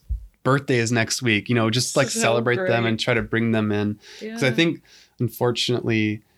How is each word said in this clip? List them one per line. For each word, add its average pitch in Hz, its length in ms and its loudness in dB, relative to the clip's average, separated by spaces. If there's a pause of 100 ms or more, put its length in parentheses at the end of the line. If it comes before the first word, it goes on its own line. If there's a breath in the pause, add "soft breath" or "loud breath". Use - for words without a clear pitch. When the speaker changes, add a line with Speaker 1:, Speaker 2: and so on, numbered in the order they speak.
(440)
Speaker 1:
birthday 135 340 2
is 113 140 0
next 113 300 0
week, 110 260 2
you 123 80 2
know, 113 140 2
just, 123 260 0
like, 131 140 2
Speaker 2:
So 226 100 -4
Speaker 1:
celebrate 120 380 2
them 117 280 0
and 113 120 0
Speaker 2:
great. - 20 -4
Speaker 1:
try 127 140 0
to 113 80 0
bring 113 320 0
them 107 180 0
in. 104 260 -2 (220 loud breath)
'Cause 220 240 -8
I 135 40 4
Speaker 2:
Yeah. 120 60 0
Speaker 1:
think, 156 280 0 (560 loud breath)
unfortunately, 113 840 0 (160)